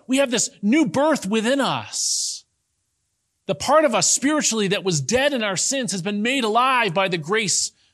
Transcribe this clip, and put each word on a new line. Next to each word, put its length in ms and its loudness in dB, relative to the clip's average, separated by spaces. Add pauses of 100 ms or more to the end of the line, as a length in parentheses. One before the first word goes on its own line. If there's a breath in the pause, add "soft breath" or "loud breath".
We 120 0
have 120 2
this 220 -2 (100)
new 240 4
birth 400 0
within 340 0
us. 840 -4 (1040)
The 80 -2
part 300 2
of 100 2
us 140 2
spiritually 580 0
that 160 -2
was 160 0
dead 320 0
in 100 -2
our 140 -2
sins 380 -2
has 80 -6
been 200 -4
made 220 0
alive 500 2
by 140 2
the 100 -2
grace 540 -2 (220)